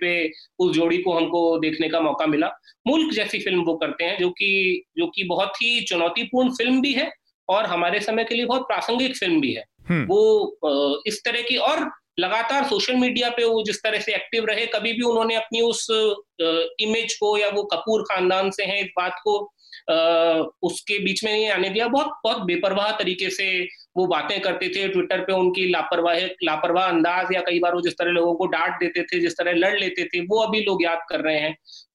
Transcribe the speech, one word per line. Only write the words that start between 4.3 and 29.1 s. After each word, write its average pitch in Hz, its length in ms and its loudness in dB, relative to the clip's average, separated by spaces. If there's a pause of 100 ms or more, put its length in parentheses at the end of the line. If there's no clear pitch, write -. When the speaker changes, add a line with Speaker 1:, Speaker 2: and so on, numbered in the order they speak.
Speaker 1:
जो 170 100 0
कि 196 160 -6
बहुत 185 380 -2
ही 233 200 0
चुनौतीपूर्ण 233 680 0
फिल्म 254 320 0
भी 277 120 0
है 294 180 -2 (380)
और 208 160 0
हमारे 175 340 0
समय 220 240 -2
के 233 120 -4
लिए 233 100 0
बहुत 254 160 0
प्रासंगिक 247 560 -2
फिल्म 165 240 2
भी 120 120 0
है। 110 120 -10 (240)
Speaker 2:
हम्म। 156 160 0
Speaker 1:
वो, 214 400 4
अ, - 640 0
इस 214 180 -4
तरह 233 160 -2
की, 240 160 -2
और 294 340 0 (280)
लगातार 233 440 0
सोशल 254 320 0
मीडिया 240 340 2
पे 233 140 -2
वो 226 200 2
जिस 208 200 -6
तरह 214 160 0
से 208 140 -4
एक्टिव 220 320 -2
रहे, 214 200 -2
कभी 226 280 -2
भी 240 80 -2
उन्होंने 226 340 2
अपनी 226 260 0
उस, 226 300 0 (500)
अ, 165 260 2 (120)
इमेज 220 340 -2
को 208 240 0
या 208 120 2
वो 202 140 0
कपूर 214 380 0
खानदान 185 500 0
से 202 120 -4
हैं 196 180 -2
इस 185 60 -4 (100)
बात 180 260 -2
को, 208 300 0 (360)
अ, 160 60 2 (640)
उसके 202 380 -4
बीच 190 240 -2
में 214 80 0
नहीं 214 180 2
आने 190 200 0
दिया। 220 180 0
बहुत, 269 200 0 (160)
बहुत 226 180 -2
बेपरवाह 190 500 0
तरीके 185 380 -2
से 185 380 -2 (300)
वो 185 100 2
बातें 180 340 -2
करते 180 280 -2
थे। 190 200 -2
Twitter 185 300 -2
पे 190 140 -4
उनकी 185 360 2
लापरवाह, 170 460 0 (280)
लापरवाह 170 420 2
अंदाज 175 480 2
या 180 80 0
कई 175 180 0
बार 175 160 2
वो 175 60 -2
जिस 170 120 0
तरह 175 180 0
लोगों 170 240 2
को 185 100 0
डांट 170 280 0
देते 175 300 -2
थे, 180 160 -2